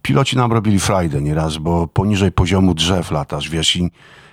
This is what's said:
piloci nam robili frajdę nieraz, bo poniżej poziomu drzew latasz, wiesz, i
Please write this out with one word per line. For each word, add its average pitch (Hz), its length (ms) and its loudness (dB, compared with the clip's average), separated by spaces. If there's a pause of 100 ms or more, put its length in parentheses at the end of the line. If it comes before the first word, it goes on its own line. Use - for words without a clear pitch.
piloci 135 360 0
nam 120 160 2
robili 104 260 2
frajdę 85 420 0
nieraz, 78 360 -2
bo 85 300 0
poniżej 98 440 2
poziomu 92 420 2
drzew 82 380 -2
latasz, 73 380 -6
wiesz, 80 260 -2
i 87 160 -2 (420)